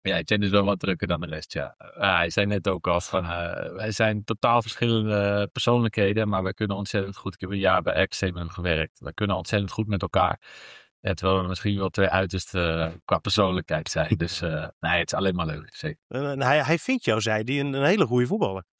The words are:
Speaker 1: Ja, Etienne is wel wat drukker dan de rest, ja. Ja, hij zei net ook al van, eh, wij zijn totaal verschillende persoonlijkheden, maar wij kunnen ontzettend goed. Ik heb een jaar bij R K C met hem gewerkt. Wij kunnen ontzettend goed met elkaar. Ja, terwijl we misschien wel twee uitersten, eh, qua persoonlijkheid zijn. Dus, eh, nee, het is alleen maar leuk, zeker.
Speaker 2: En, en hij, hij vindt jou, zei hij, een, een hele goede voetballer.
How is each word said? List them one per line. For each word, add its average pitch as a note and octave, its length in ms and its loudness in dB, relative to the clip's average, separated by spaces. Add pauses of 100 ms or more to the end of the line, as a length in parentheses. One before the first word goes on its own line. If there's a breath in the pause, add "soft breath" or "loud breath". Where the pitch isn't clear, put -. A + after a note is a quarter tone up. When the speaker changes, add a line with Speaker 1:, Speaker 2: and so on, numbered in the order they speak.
Speaker 1:
Ja, F#2+ 160 0
Etienne G2+ 280 2
is F#2+ 60 2
wel G2+ 140 4
wat G2 160 0
drukker F#2 260 -2
dan F2 140 -2
de E2+ 60 -6
rest, D#2+ 260 -10
ja. - 260 -6
Ja, F#2+ 380 0
hij E2+ 140 2
zei G2+ 160 0
net G2+ 220 0
ook F#2 180 -2
al F2 140 2
van, F2+ 240 -2
eh, E2+ 480 -6
wij A2 180 -6
zijn G#2+ 340 0
totaal A#2 380 2
verschillende G#2+ 920 0
persoonlijkheden, A2 760 2
maar G2 140 0
wij F#2+ 120 -2
kunnen G2+ 220 -2
ontzettend G2 400 -4
goed. - 180 -8
Ik - 60 -16
heb F#2+ 100 -6
een G2+ 80 -2
jaar F#2+ 240 2
bij F2 200 0
R F#2+ 60 2
K - 20 -10
C - 100 -6
met F#2 140 0
hem E2+ 160 -6
gewerkt. E2 500 -2
Wij D#2+ 120 -10
kunnen G2+ 240 0
ontzettend G2 360 -2
goed G#2+ 140 -2
met G#2 160 -2
elkaar. F#2 380 2 (600 loud breath)
Ja, F#2 140 -2
terwijl F#2+ 280 2
we F2+ 60 -4
misschien G2+ 300 -2
wel F#2+ 100 -2
twee G2 200 2
uitersten, F2+ 800 0
eh, E2 60 -6 (120)
qua F2+ 140 0
persoonlijkheid F2+ 720 0
zijn. - 260 0
Dus, E2+ 240 -4
eh, D#2+ 280 -4 (120)
nee, E2+ 180 0
het E2+ 140 -4
is G#2 60 -2
alleen F#2+ 160 0
maar F2 120 -2
leuk, D2+ 280 -8
zeker. D#2 240 -8 (100)
Speaker 2:
En, C#3+ 220 -6
en C3+ 120 -4
hij, C#3 200 4
hij D#3 160 2
vindt B3+ 260 -2
jou, A2 160 2
zei G#2+ 240 0
hij, C3+ 160 -2
een, C#3+ 120 -2
een C3+ 120 0
hele F3 220 4
goede B2 200 2
voetballer. B2 380 -2 (160)